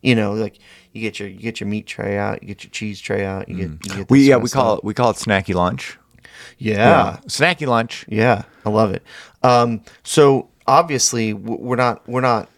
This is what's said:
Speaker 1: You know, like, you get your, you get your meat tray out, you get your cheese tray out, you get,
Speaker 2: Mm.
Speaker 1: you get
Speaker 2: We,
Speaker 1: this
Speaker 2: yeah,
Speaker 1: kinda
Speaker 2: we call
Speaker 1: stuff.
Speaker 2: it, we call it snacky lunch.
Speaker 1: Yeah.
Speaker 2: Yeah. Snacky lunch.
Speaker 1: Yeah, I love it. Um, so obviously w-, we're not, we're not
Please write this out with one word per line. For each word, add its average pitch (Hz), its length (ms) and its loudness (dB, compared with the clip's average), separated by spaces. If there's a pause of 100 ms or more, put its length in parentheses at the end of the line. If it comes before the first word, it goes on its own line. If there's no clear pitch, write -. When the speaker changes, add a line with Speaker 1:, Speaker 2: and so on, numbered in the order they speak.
Speaker 1:
You 123 120 4
know, 104 180 0
like, 107 260 -6 (340)
you 110 100 -14
get 107 160 -6
your, 101 100 -10
you 95 120 -18
get 113 200 -8
your 101 80 -6
meat 104 180 -4
tray 101 300 -6
out, 101 260 -4
you - 60 -18
get 101 160 -14
your - 60 -20
cheese 104 300 -10
tray 101 240 -4
out, 95 240 -8
you - 80 -10
get, 90 140 -6
Speaker 2:
Mm. 78 160 -14
Speaker 1:
you 95 100 -10
get 98 140 -6
Speaker 2:
We, 135 100 8
Speaker 1:
this 135 80 6
Speaker 2:
yeah, 135 60 8
Speaker 1:
kinda 120 100 2
Speaker 2:
we 123 60 -4
call 120 240 0
Speaker 1:
stuff. - 40 -4
Speaker 2:
it, - 60 -12
we 104 100 -4
call 123 160 2
it - 60 -4
snacky 98 380 -2
lunch. 90 440 -2 (600)
Speaker 1:
Yeah. 107 180 -4
Speaker 2:
Yeah. 123 400 4 (100)
Snacky 156 400 -2
lunch. 117 420 -2
Speaker 1:
Yeah, 110 340 2 (220)
I 107 60 -2
love 107 220 2
it. - 100 -8 (400)
Um, 120 400 2 (220)
so 139 440 4 (180)
obviously 131 680 2
w-, 104 280 -8
we're 123 160 -4
not, 123 320 -2
we're 123 120 -4
not 120 380 0